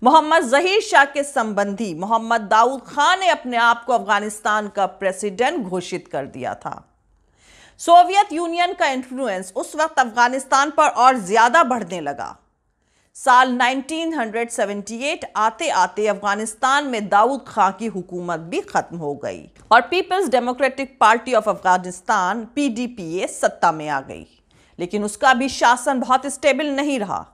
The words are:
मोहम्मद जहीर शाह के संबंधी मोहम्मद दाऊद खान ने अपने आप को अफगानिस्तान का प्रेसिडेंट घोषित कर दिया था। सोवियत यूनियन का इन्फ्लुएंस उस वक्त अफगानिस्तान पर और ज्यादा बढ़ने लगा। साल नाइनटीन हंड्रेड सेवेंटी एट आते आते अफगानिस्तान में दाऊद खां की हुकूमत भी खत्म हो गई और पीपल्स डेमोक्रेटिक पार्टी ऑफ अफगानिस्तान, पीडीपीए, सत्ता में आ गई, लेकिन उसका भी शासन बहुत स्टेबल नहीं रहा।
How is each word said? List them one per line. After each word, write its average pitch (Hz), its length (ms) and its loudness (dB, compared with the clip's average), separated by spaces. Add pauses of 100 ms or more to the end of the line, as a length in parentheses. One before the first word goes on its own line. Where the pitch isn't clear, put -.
मोहम्मद 311 380 4
जहीर 349 380 2
शाह 339 240 4
के 285 180 -4
संबंधी 202 720 -4
मोहम्मद 226 460 -2
दाऊद 233 400 2
खान 330 400 0
ने 370 80 0
अपने 254 280 0
आप 233 280 2
को 262 80 -2
अफगानिस्तान 208 760 -2
का 196 180 -2
प्रेसिडेंट 196 800 -4
घोषित 180 420 -8
कर 139 180 -8
दिया 120 280 -8
था। - 420 -14 (800)
सोवियत 359 540 4
यूनियन 339 400 -2
का 359 140 0
इन्फ्लुएंस 254 680 -6
उस - 200 -8
वक्त 311 220 -2
अफगानिस्तान 254 720 2
पर 302 180 4
और 254 300 4
ज्यादा 226 440 4
बढ़ने 208 380 -4
लगा। 127 380 -8 (760)
साल 254 380 4
नाइनटीन 269 640 -2
हंड्रेड 233 360 -4
सेवेंटी 208 480 -6
एट 302 380 -6
आते 226 320 -2
आते 190 380 0
अफगानिस्तान 214 800 -2
में 226 240 -6
दाऊद 226 400 2
खां 202 240 2
की 196 140 -8
हुकूमत 180 540 -8
भी 180 200 -8
खत्म 170 360 -4
हो 151 180 -6
गई 98 360 -10 (220)
और 233 80 8
पीपल्स 370 480 -2
डेमोक्रेटिक 254 720 -2
पार्टी 240 340 2
ऑफ 220 140 2
अफगानिस्तान, 185 960 -2 (100)
पीडीपीए, 226 720 -4
सत्ता - 460 0
में 156 160 -6
आ 143 120 -2
गई, 90 260 -14 (520)
लेकिन 190 260 -4
उसका 262 300 2
भी 254 140 -2
शासन 254 520 2
बहुत 262 260 0
स्टेबल 285 400 0
नहीं 277 340 -2
रहा। 160 340 -6